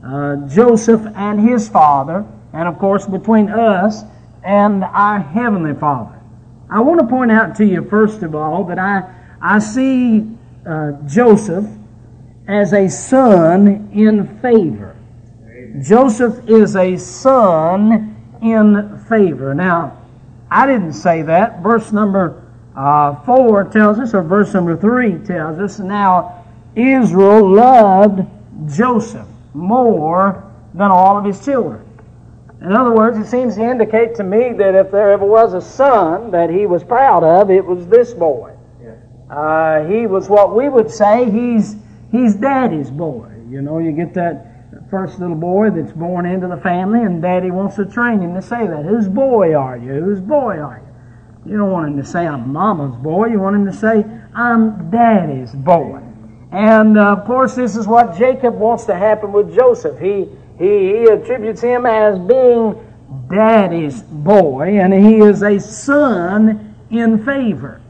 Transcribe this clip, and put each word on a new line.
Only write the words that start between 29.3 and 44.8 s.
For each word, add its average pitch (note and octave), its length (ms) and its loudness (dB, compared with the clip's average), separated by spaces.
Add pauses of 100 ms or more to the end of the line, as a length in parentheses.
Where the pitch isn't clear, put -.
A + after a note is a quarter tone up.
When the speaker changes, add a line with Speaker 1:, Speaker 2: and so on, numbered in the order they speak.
Speaker 1:
more F#3+ 880 0 (320)
than G3+ 160 0
all F#3+ 280 4
of G3+ 80 -4
his G3 180 -6
children." G3+ 380 -4 (800)
In F3 100 -6
other A#3 220 2
words, A3 240 2
it G#3+ 80 -6
seems B3 300 -4
to G#3+ 80 -4
indicate A3+ 520 -2
to G#3 80 -6
me A3+ 300 -2
that F#3+ 220 0
if F#3+ 160 2
there G3+ 200 2
ever G3 140 2
was A3 280 4
a F#3 80 -6
son A3 720 0
that E3+ 180 0
he F#3+ 160 -2
was F3 180 -2
proud A#3 400 2
of, F#3 280 4
it F#3 140 2
was F3 220 -6
this A3+ 260 2
boy. D#3 400 -4 (280)
Speaker 2:
Yeah. - 540 -20
Speaker 1:
Uh, D#3 520 0
he A3 200 -2
was F#3 220 -4
what G3+ 260 4
we C4+ 140 0
would A#3+ 200 0
say, G#3+ 400 0
he's, A#3 460 -2 (360)
he's A3+ 240 0
daddy's G#3+ 540 -2
boy. C3+ 380 -10 (220)
You C3+ 120 -12
know, D3+ 180 -6
you E3 120 -4
get D#3+ 220 -6
that - 760 -10